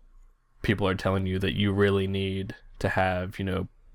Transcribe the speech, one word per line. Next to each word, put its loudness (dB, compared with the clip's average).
people 2
are 2
telling 0
you -2
that -2
you 2
really 4
need -4
to 0
have, 0
you -2
know, -2